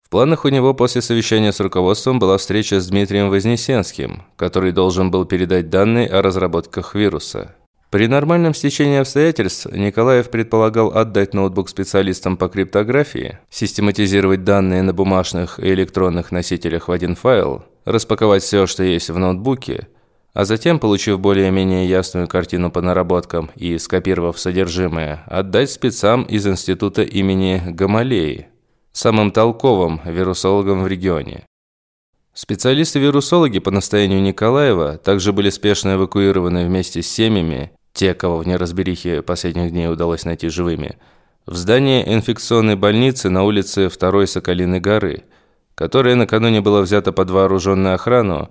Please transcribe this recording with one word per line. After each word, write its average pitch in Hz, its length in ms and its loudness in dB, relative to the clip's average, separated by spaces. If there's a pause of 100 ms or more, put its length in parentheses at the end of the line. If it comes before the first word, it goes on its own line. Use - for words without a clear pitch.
В - 80 -20
планах 139 340 2
у 143 40 2
него 135 260 2
после 123 280 0
совещания 110 500 0
с - 80 -4
руководством 101 580 0
была 98 180 2
встреча 101 440 -2
с 90 80 -6
Дмитрием 98 420 0
Вознесенским, 101 920 -2 (100)
который 92 380 -2
должен 92 400 2
был 92 120 0
передать 90 460 -2
данные 110 380 2
о 95 120 0
разработках 90 760 -2
вируса. 80 580 -4 (360)
При 104 160 2
нормальном 156 480 2
стечении 143 420 0
обстоятельств 139 720 0
Николаев 117 600 0
предполагал 110 680 0
отдать 101 380 0
ноутбук 95 340 -2
специалистам 95 680 -2
по 92 100 0
криптографии, 107 880 -2 (120)
систематизировать 98 920 0
данные 95 360 2
на 95 140 2
бумажных 92 680 -2
и 95 140 2
электронных 92 580 0
носителях 87 560 -4
в - 20 -2
один 87 240 -2
файл, 92 520 0 (180)
распаковать 104 600 2
все, 98 220 2
что - 160 -4
есть 87 280 0
в 85 80 -6
ноутбуке, 92 680 -2 (440)
а 101 140 -2
затем, 113 320 0
получив 101 420 0
более-менее 95 640 2
ясную 90 420 -2
картину 87 420 -2
по 87 100 -4
наработкам 87 760 -2
и 85 200 -4
скопировав 87 600 -2
содержимое, 82 880 -4
отдать 98 440 -2
спецам 117 520 0
из 104 240 -4
института 95 560 -2
имени 95 640 0
Гамалеи, 95 800 -2 (460)
самым 110 380 2
толковым 110 760 2
вирусологом 92 760 0
в 95 40 0
регионе. 90 560 -4 (880)
Специалисты-вирусологи 139 1300 0
по 95 120 -4
настоянию 98 520 2
Николаева 98 720 0
также 98 380 0
были 101 160 2
спешно 98 460 0
эвакуированы 92 680 0
вместе 90 380 -2
с - 40 -8
семьями, 82 680 -2 (220)
те, 92 200 0
кого 87 240 -2
в 80 80 -6
неразберихе 87 760 -2
последних 87 500 -4
дней 85 160 -2
удалось 82 380 -2
найти 82 240 -6
живыми, 82 480 -4 (480)
в 90 120 -10
здание 120 580 2
инфекционной 110 600 0
больницы 107 540 2
на 92 140 2
улице 98 480 0
Второй 95 360 2
Соколиной 90 540 -2
горы, 98 440 -2 (500)
которое 123 400 2
накануне 110 480 2
было 104 180 4
взято 98 320 0
под 92 160 0
вооруженную 95 680 2
охрану, 104 560 0